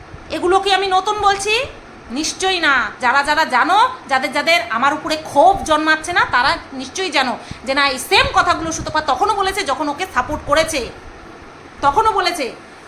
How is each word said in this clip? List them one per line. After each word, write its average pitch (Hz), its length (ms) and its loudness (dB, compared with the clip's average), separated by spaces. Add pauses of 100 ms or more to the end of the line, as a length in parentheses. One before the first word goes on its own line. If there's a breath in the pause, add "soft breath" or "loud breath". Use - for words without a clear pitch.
(300)
এগুলো 349 300 0
কি 392 140 0
আমি 381 140 0
নতুন 381 320 0
বলছি? 415 440 0 (480)
নিশ্চয়ই 339 480 -2
না। 262 320 2 (100)
যারা 254 220 2
যারা 302 220 2
জানো, 302 440 4 (180)
যাদের 269 240 0
যাদের 320 380 2
আমার 262 240 2
উপরে 302 220 -4
ক্ষোভ 339 480 4
জন্মাচ্ছে 311 500 0
না, 415 180 2
তারা 277 260 2 (160)
নিশ্চয়ই 269 360 -6
জানো 254 280 0 (280 loud breath)
যে 262 80 -2
না, 285 160 2
এই 262 100 -4
সেম 427 340 2
কথাগুলো 330 380 2
সুতপা 311 300 -4
তখনও 339 320 0
বলেছে 392 300 -2
যখন 277 260 -2
ওকে 294 240 -6
সাপোর্ট 269 340 -4
করেছে, 294 420 0 (920)
তখনও 427 300 2
বলেছে 349 440 -2 (320)